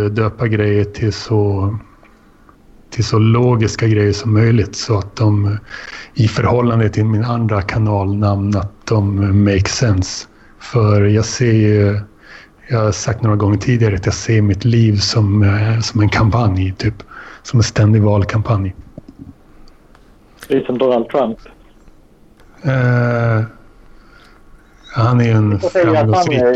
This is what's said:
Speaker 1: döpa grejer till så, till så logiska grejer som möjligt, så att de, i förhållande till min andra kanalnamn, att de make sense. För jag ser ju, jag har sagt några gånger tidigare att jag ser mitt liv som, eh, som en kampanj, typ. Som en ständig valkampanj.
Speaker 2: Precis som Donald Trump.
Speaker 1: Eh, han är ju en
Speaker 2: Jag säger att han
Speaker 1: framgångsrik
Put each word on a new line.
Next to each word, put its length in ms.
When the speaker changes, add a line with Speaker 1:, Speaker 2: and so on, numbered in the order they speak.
Speaker 1:
döpa 440
grejer 360
till 280
så, 640
till 140
så 140
logiska 680
grejer 240
som 220
möjligt, 420
så 220
att 180
de, 420
i 140
förhållande 600
till 160
min 200
andra 380
kanalnamn, 920
att 300
de 280
make 240
sense. 580
För 460
jag 200
ser 280
ju, 460
jag 80
har 140
sagt 300
några 140
gånger 220
tidigare 360
att 120
jag 80
ser 280
mitt 220
liv 320
som, 460
eh, 380
som 200
en 80
kampanj, 720
typ. 160
Som 160
en 60
ständig 380
valkampanj. 720
Speaker 2:
Precis 260
som 120
Donald 300
Trump. 300
Speaker 1:
Eh, 800
han 260
är 40
ju 60
en 200
Speaker 2:
Jag 100
säger 160
att 80
han 80
Speaker 1:
framgångsrik 260